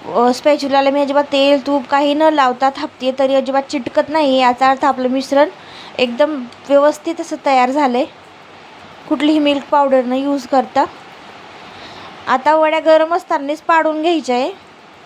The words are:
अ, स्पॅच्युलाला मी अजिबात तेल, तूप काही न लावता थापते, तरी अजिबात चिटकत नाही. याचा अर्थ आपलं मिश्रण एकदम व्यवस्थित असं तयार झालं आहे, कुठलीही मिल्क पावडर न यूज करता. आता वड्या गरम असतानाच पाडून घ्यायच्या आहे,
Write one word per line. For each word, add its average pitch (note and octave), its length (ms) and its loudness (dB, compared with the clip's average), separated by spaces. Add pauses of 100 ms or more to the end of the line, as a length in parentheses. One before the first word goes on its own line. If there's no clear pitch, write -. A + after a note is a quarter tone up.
(160)
अ, A#3+ 200 2
स्पॅच्युलाला C#4 540 0
मी C#4+ 120 0
अजिबात C#4+ 220 0
तेल, C#4 440 2
तूप C#4+ 200 -2
काही C#4+ 260 2
न D4 80 0
लावता C4+ 540 2
थापते, C4 440 -6
तरी C4+ 160 2
अजिबात C4+ 340 0
चिटकत D4 400 -2
नाही. C#4+ 280 0
याचा B3+ 320 2
अर्थ C4+ 160 0
आपलं B3+ 220 0
मिश्रण C4+ 420 0 (480)
एकदम B3+ 460 -2 (260)
व्यवस्थित D4 520 0
असं D#4+ 140 -8 (100)
तयार B3+ 240 2
झालं C4 280 0
आहे, C#4 80 0 (1040)
कुठलीही D4+ 300 0
मिल्क C#4+ 320 0
पावडर C4 340 2
न B3 80 -4
यूज C#4 340 -2
करता. C4+ 380 0 (1400)
आता C4+ 280 2
वड्या D#4 240 2
गरम D#4+ 340 2
असतानाच D#4 480 -4
पाडून D#4 400 0
घ्यायच्या D#4 340 0
आहे, C4+ 160 -2 (540)